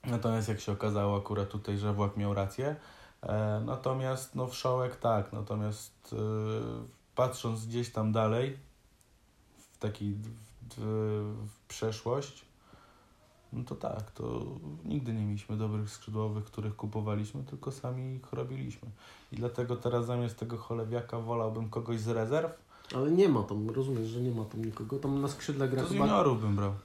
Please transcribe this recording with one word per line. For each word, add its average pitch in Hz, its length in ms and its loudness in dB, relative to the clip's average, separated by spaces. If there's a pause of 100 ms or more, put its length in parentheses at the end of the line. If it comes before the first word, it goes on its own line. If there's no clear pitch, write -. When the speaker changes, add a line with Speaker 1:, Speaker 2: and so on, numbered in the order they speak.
Speaker 1:
Natomiast, 113 440 2
jak 104 120 -2
się 104 120 -2
okazało, 101 440 2
akurat 101 320 0
tutaj 101 300 -2
Żewłak 101 380 2
miał 101 180 2
rację. 127 420 0 (460)
E, 107 440 2
natomiast, 131 680 0
no, 127 120 0
Wszołek 127 500 0
tak. 107 360 2
Natomiast, 107 800 -4
e, 110 40 -4 (960)
patrząc 113 520 2
gdzieś 120 260 -2
tam 107 200 2
dalej 117 460 2 (1120)
w - 60 -20
takiej, 104 360 -2
w, 107 140 -6 (400)
w, - 120 -12 (680)
w - 200 -18
przeszłość, 117 760 -2 (1080)
no 120 120 -6
to - 100 -8
tak, - 360 -4
to 58 360 -4 (380)
nigdy 127 280 -2
nie 107 120 0
mieliśmy 104 320 -2
dobrych 107 340 -2
skrzydłowych, 107 540 -4
których 107 320 -4
kupowaliśmy, 107 680 -2
tylko 139 280 -8
sami 131 420 -6
ich - 180 -10
robiliśmy. 127 560 -6 (440)
I - 40 -8
dlatego 120 400 0
teraz 120 300 0
zamiast 120 320 -2
tego 117 180 -4
Cholewiaka 117 640 -4
wolałbym 113 500 -2
kogoś 117 300 -2
z 107 80 -2
rezerw. 123 440 2 (420)
Speaker 2:
Ale 139 160 4
nie 185 180 10
ma 120 140 6
tam, 104 280 0
rozumiesz, 123 380 0
że 120 120 -4
nie 123 100 2
ma 113 140 0
tam 110 200 -4
nikogo. 107 340 -4
Tam 139 220 2
na 139 80 2
skrzydle 139 400 0
gra 127 140 2
Speaker 1:
To 170 60 0
z 180 40 0
Speaker 2:
chyba 202 120 6
Speaker 1:
juniorów 180 360 6
bym 104 160 4
brał. 101 180 2 (100)